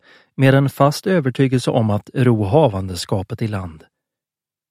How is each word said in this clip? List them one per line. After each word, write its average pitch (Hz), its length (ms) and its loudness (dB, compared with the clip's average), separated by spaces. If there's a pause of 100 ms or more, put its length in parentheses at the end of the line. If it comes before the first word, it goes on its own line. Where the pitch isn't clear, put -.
(340)
med 135 200 4
en 139 140 4
fast - 380 0
övertygelse 135 640 0
om 117 200 0
att 104 240 -4
ro 123 300 2
havandeskapet 98 1000 -2
i 113 60 -2
land. 92 360 -10 (840)